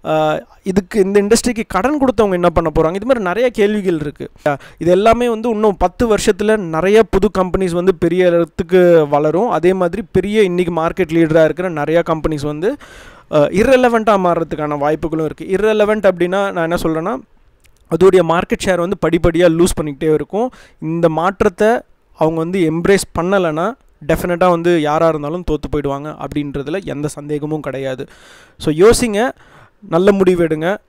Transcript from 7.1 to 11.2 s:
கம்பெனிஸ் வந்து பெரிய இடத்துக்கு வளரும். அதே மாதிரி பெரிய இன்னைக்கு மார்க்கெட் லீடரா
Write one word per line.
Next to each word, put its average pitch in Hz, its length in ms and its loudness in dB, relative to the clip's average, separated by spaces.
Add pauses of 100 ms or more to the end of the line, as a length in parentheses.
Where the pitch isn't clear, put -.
கம்பெனிஸ் 185 340 -2
வந்து 180 240 0
பெரிய 180 320 2
இடத்துக்கு 170 800 4
வளரும். 151 420 0
அதே 170 240 0
மாதிரி 185 280 -2 (100)
பெரிய 202 300 0
இன்னைக்கு 175 320 0
மார்க்கெட் 165 400 -4
லீடரா 165 300 4